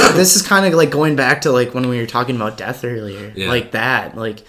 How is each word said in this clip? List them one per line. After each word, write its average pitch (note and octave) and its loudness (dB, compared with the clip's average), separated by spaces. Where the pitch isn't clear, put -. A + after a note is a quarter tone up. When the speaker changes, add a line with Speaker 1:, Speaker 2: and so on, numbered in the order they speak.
Speaker 1:
this F3+ 4
is - 0
kinda, F#3+ 4
like, D3+ 4
going D3+ 2
back C3+ 2
to, D#3 2
like, B2 2
when B2+ -2
we B2 -2
were A#2 -4
talking B2 -2
about G#2+ -6
death A2+ -8
earlier. G#2 -10
Speaker 2:
Yeah. F#2+ -6
Speaker 1:
Like A#2 -2
that, A2+ -2
like, A2 -8